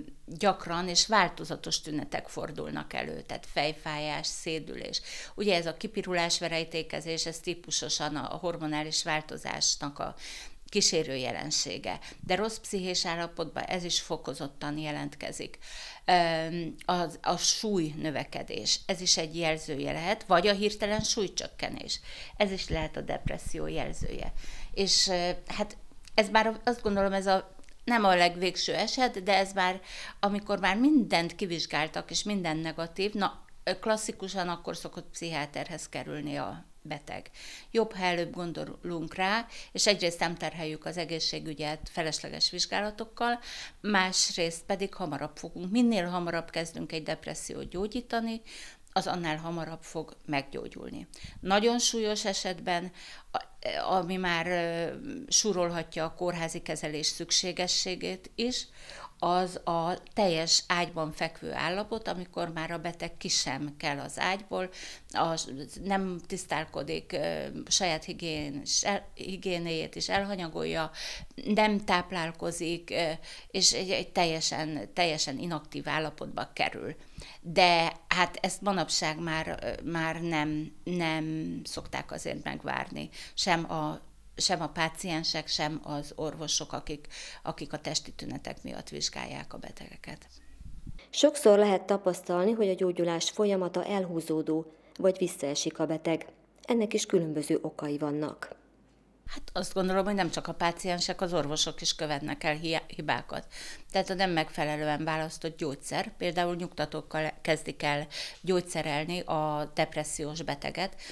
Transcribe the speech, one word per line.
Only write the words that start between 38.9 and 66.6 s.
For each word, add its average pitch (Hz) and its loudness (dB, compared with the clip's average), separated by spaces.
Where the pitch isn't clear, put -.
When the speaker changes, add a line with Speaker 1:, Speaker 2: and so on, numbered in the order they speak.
Speaker 1:
rá, 202 2
és - 4
egyrészt 170 4
nem 170 2
terheljük 156 -6
az 160 -6
egészségügyet 156 -2
felesleges 156 0
vizsgálatokkal, 214 0
másrészt 185 2
pedig 196 -2
hamarabb 147 -4
fogunk, 175 -6
minél 226 6
hamarabb 170 0
kezdünk 165 -4
egy 160 -4
depressziót 151 -6
gyógyítani, 226 -2
az 190 2
annál 170 0
hamarabb 165 -6
fog - -8
meggyógyulni. - -4
Nagyon 214 6
súlyos 214 2
esetben, 180 0
a-, - -2
ami 185 2
már, 175 2
ö, 170 0
súrolhatja 170 4
a 165 -4
kórházi 170 -2
kezelés 151 -2
szükségességét 180 0
is, 247 0
az 180 2
a 170 0
teljes 170 4
ágyban 170 0
fekvő 160 -4
állapot, 190 -2
amikor 175 -4
már 165 -4
a 170 -4
beteg 170 -6
ki - -6
sem 147 0
kell 143 0
az - -8
ágyból, 185 0
a, 160 2
nem 190 0
tisztálkodik, 160 -4